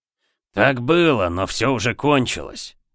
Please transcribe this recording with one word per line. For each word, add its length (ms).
"Так 280
было, 480
но 180
всё 260
уже 240
кончилось. 800